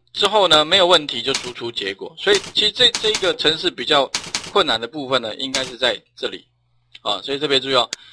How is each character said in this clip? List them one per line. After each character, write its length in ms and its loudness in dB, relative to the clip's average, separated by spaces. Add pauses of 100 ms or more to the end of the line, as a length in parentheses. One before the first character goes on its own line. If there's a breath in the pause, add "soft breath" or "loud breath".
(120)
之 140 0
后 220 4
呢， 160 6
没 120 2
有 100 4
问 200 4
题 140 -8
就 140 -2
输 180 -6
出 180 -10
结 240 -6
果。 220 -14
所 160 0
以 60 4 (160)
其 60 2
实 120 0
这， 200 4
这 220 -2
个 220 0
程 220 0
式 120 -2
比 140 -8
较 260 2 (420)
困 120 4
难 160 0
的 60 -6
部 220 -10
分 120 2
呢， 160 -6
应 140 -8
该 140 -2
是 120 -10
在 240 -2 (160)
这 120 -6
里 180 -12 (560)
啊。 200 -4
所 120 -6
以 40 -6
特 80 -4
别 140 2
注 100 -4
意 40 2
哦， 140 4 (240 loud breath)